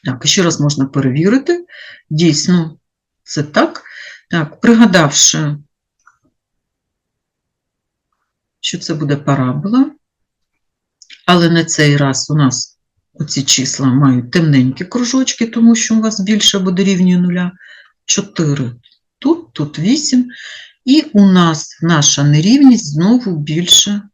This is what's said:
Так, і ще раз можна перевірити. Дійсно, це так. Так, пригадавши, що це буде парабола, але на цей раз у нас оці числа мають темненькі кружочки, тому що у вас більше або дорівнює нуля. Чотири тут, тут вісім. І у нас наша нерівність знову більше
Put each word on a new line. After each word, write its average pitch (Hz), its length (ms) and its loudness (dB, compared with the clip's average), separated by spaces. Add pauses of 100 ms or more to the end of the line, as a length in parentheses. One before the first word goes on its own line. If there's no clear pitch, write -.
Так, 127 220 -8
і - 20 -2
ще 190 160 0
раз 160 180 -2
можна 143 240 -2
перевірити. 190 800 -2 (440)
Дійсно, 160 680 0 (460)
це - 200 -8
так. 311 400 -2 (460)
Так, 160 320 -6
пригадавши, 160 960 2 (3000)
що - 180 -10
це - 160 -10
буде 147 220 -4
парабола, 147 760 -2 (1300)
але 170 240 2
на 165 160 0
цей 147 320 2
раз 135 320 -2
у 147 60 -2
нас - 440 -2 (340)
оці - 300 -6
числа 135 440 -2
мають 127 440 2
темненькі 143 540 0
кружочки, 247 640 -4
тому 233 280 4
що 226 200 -2
у 220 60 2
вас 220 180 -4
більше 208 380 0
або 190 140 -2
дорівнює 185 460 2
нуля. 180 340 -2 (580)
Чотири 143 680 -4 (440)
тут, 339 340 -2
тут 147 260 -8
вісім. 247 480 0 (580)
І 285 160 2 (120)
у 202 120 6
нас 175 560 2
наша 156 420 0
нерівність 190 680 4
знову 190 440 0
більше 175 640 -2 (120)